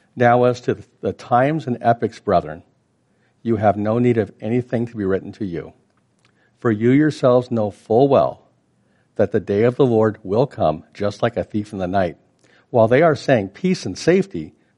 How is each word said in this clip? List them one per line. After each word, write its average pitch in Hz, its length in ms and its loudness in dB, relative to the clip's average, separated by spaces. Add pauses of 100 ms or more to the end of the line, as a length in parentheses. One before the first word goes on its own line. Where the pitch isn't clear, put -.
(160)
"Now 120 260 4
as 123 200 0
to 104 160 -4 (240)
the 98 100 -4
times 135 560 -2
and 120 120 -4
epochs, 117 380 -2
brethren, 85 460 -2 (800)
you 113 100 0
have 101 220 2
no 107 240 -2
need 123 180 2
of 101 220 -2
anything 120 460 -4
to 117 100 -14
be 104 80 -4
written 95 300 -4
to 117 100 -10
you. 78 280 -10 (840)
For 120 140 0
you 110 180 0
yourselves 135 580 2
know 110 220 -2
full 120 380 2
well 92 400 0 (640)
that 101 160 0
the 113 80 -2
day 101 240 -2
of 123 140 0
the 143 100 2
Lord 110 380 0
will 110 240 -2
come 80 340 -2 (100)
just 101 300 -6
like 117 140 -2
a 90 80 -4
thief - 280 -8
in 101 60 -10
the 92 80 -4
night. 90 300 -2 (540)
While 113 180 4
they 127 140 4
are 165 120 4
saying, 110 360 0
'Peace - 360 -4
and 92 100 -8
safety,' 127 600 -2 (220)